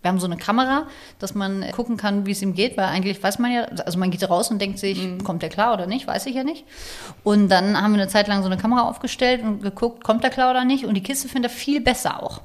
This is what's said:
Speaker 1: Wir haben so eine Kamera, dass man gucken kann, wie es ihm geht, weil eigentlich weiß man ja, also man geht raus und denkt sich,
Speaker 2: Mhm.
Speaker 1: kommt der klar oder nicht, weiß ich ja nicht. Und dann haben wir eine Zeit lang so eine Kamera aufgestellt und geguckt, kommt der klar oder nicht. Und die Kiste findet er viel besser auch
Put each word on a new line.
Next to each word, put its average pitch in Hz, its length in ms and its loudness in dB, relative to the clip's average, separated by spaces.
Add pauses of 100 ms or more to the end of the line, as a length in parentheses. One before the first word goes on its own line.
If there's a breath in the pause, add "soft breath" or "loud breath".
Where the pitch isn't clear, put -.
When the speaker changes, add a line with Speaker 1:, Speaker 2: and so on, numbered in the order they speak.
Speaker 1:
Wir 180 80 2
haben 185 100 2
so 180 60 -2
eine 170 100 -2
Kamera, 262 500 0 (320 loud breath)
dass 196 160 -10
man 196 380 -4
gucken 233 240 -2
kann, 202 300 0
wie 202 60 0
es 196 100 -4
ihm 196 100 0
geht, 202 240 0
weil 190 80 2
eigentlich 185 380 0
weiß 196 160 -2
man 240 120 2
ja, 240 120 0 (240)
also 175 120 -2
man 185 120 2
geht 185 180 -2
raus 180 220 2
und 214 100 -2
denkt 196 180 -4
sich, 190 240 -2
Speaker 2:
Mhm. 185 220 -6
Speaker 1:
kommt 170 160 -4
der 160 80 -4
klar 220 240 2
oder 190 140 -2
nicht, 247 200 -4
weiß - 200 -4
ich 262 80 -6
ja 262 100 -2
nicht. 302 220 -6 (560 loud breath)
Und 208 260 6
dann 190 320 4
haben 214 140 4
wir 202 80 4
eine 190 80 -2
Zeit 208 180 2
lang 196 140 0
so 190 80 0
eine 185 80 0
Kamera 233 240 2
aufgestellt 247 600 0
und 214 200 -2
geguckt, 233 420 -4
kommt 226 180 2
der 262 60 4
klar 254 220 4
oder 254 160 2
nicht. 269 180 2
Und 214 80 0
die 190 100 2
Kiste 269 240 -4
findet 240 260 -2
er - 40 -14
viel 285 240 0
besser - 420 0
auch - 220 -8